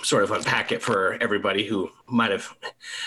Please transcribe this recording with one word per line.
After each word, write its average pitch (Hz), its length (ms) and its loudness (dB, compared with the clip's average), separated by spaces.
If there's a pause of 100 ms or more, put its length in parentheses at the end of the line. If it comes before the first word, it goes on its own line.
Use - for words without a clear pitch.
sort 110 220 4
of 95 80 0
unpack 107 400 0
it - 100 -2
for 95 380 0
everybody 104 440 0
who 98 260 -2 (160)
might 117 240 2
have, - 220 -4 (540)